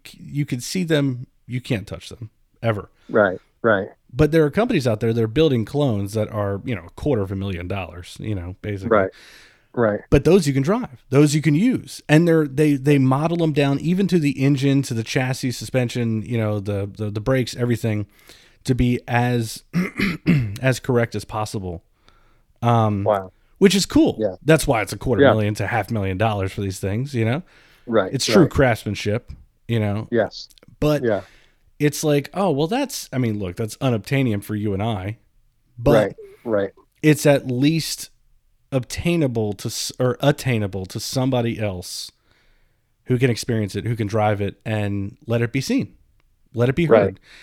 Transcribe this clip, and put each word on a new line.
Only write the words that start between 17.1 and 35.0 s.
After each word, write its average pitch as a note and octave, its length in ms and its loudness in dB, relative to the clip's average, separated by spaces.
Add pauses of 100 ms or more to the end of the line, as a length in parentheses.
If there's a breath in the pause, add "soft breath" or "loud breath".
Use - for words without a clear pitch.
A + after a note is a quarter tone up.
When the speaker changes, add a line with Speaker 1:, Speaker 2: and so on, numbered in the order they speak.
Speaker 1:
the A2 100 -6
brakes, C3 340 0
everything, A2+ 520 -2 (560 soft breath)
to C3+ 120 0
be B2 320 2
as, A#2+ 560 0 (100)
<clears throat> E3 880 0
as B2+ 180 0
correct A#2+ 360 0
as G#2 100 -8
possible. G2 580 -8 (800)
Um, A2 420 2
Speaker 2:
Wow. G2 280 0 (280)
Speaker 1:
which F#3+ 160 6
is F#3+ 100 2
cool. D4 340 2
Speaker 2:
Yeah. G#2+ 240 -2
Speaker 1:
That's D#3 240 4
why A#2 140 2
it's G2 120 -6
a G#2+ 40 -10
quarter C3+ 260 2
Speaker 2:
Yeah. C3 80 8
Speaker 1:
million G#2+ 240 2
to G2+ 120 -4
half A2 240 -2
million F#2+ 260 -2
dollars G2+ 340 0
for G#2+ 100 -8
these F#2+ 180 -4
things, A#2 340 -4
you A2+ 120 0
know? C3 180 -2 (420 soft breath)
Speaker 2:
Right, G2 280 0
Speaker 1:
It's B2+ 120 -2
true D3+ 180 6
Speaker 2:
right. - 80 2
Speaker 1:
craftsmanship, A2 800 -2 (360)
you A#2 120 0
know? G#2 320 -2
Speaker 2:
Yes. - 380 -2 (300)
Speaker 1:
But D3 240 0
Speaker 2:
Yeah. G#2 180 0 (580 soft breath)
Speaker 1:
it's D3 240 0
like, C#3+ 300 0
oh, F#3 180 0
well, C#3 160 0
that's, B3+ 460 -4
I C3+ 60 -2
mean, A2 200 0
look, F#2 160 -6
that's A2 220 -8
unobtainium A#2+ 640 -2
for G#2+ 120 -8
you G#2 180 -2
and F#2+ 100 -2
I, G#2+ 360 -6 (580)